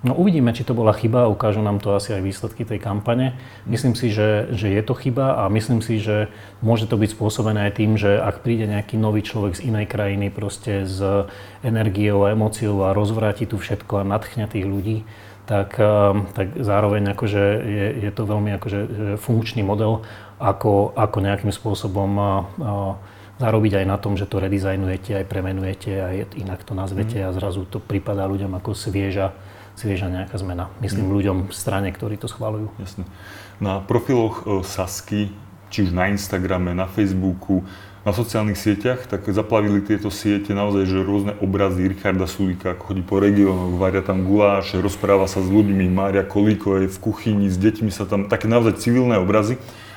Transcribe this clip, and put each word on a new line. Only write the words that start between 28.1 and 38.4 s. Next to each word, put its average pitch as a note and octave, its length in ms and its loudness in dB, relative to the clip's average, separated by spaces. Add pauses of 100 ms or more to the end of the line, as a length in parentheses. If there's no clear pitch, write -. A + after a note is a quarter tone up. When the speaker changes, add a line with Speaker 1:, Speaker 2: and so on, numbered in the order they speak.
Speaker 1:
ľuďom F#2+ 320 -4
ako G#2 200 -6
svieža, G2 560 -2 (380)
svieža F#2+ 420 -4
nejaká F#2 240 -6
zmena. F#2 400 -6
Myslím G2 320 -2
Speaker 2:
Mhm. G2 60 0
Speaker 1:
ľuďom G2 220 0 (120)
v - 60 -12
strane, G2 340 -2
ktorí G#2+ 320 -8
to B2 80 -8
schvaľujú. G#2+ 480 -6
Speaker 2:
Jasné. F#2+ 300 -10 (500)
Na G2 240 -2
profiloch, A#2 640 0
e, G2 160 0
Sasky, G2+ 720 -4 (400)
či F#2+ 160 2
už F2 60 -2
na F#2 180 2
Instagrame, F2+ 640 -2
na F#2 80 -2
Facebooku, F#2+ 800 0 (400)
na G#2 80 0
sociálnych G#2+ 480 0